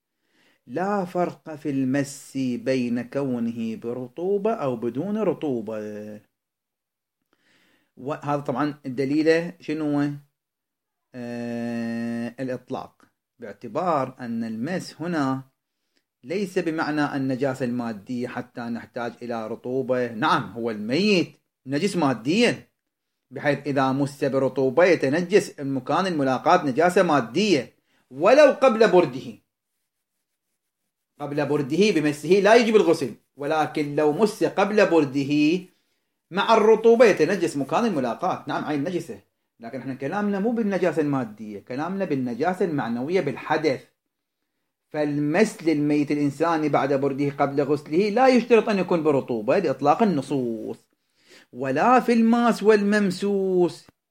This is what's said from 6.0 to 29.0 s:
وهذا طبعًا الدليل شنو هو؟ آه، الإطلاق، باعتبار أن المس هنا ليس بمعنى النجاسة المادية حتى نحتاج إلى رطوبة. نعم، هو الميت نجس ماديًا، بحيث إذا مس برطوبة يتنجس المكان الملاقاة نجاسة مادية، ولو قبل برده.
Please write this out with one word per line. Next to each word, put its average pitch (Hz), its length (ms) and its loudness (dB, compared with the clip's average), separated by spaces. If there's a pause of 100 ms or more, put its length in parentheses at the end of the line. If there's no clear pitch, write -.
وهذا 143 440 -6
طبعًا 143 320 -4 (120)
الدليل 151 760 0
شنو 151 420 -4
هو؟ 147 80 -2 (1040)
آه، 117 1200 -8
الإطلاق، 127 640 -10 (380)
باعتبار 131 800 -4
أن 117 240 -6
المس 113 580 -8
هنا 143 400 -2 (800)
ليس 185 360 -4
بمعنى 151 560 -2
النجاسة 131 500 -2
المادية 120 640 -6
حتى 123 340 -12
نحتاج 117 600 -8
إلى 117 260 -6
رطوبة. 123 640 -4
نعم، 131 380 -2
هو 117 200 -6
الميت 143 600 0 (360)
نجس 165 300 -2
ماديًا، 147 680 0 (640)
بحيث 139 360 -2
إذا 135 240 2
مس 139 320 -2
برطوبة 135 640 2
يتنجس 175 760 2
المكان 139 480 -2
الملاقاة 147 580 2
نجاسة 170 380 2
مادية، 147 680 0 (380)
ولو 240 400 6
قبل 220 400 4
برده. 131 420 2 (1900)